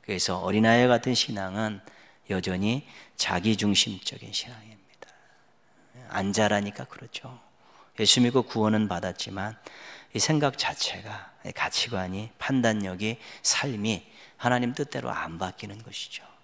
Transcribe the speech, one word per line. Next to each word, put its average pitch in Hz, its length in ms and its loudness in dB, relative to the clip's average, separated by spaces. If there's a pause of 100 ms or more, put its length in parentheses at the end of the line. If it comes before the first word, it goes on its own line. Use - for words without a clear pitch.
그래서 92 360 -2
어린아이 110 480 6
같은 123 280 4
신앙은 104 680 -2 (500)
여전히 98 560 0 (300)
자기중심적인 104 1160 0
신앙입니다. 110 760 -12 (1000)
안 101 240 -2
자라니까 104 520 2
그렇죠. - 560 -14 (580)
예수 110 220 4
믿고 120 220 6
구원은 107 460 2
받았지만 95 680 -6 (580)
이 113 40 0
생각 147 400 2
자체가, - 760 -6 (140)
이 - 60 -10
가치관이, 98 880 -4
판단력이, 107 800 0 (240)
삶이 107 640 0 (300)
하나님 123 380 2
뜻대로 - 360 -6
안 - 280 -8
바뀌는 101 440 -8
것이죠. - 420 -14 (200)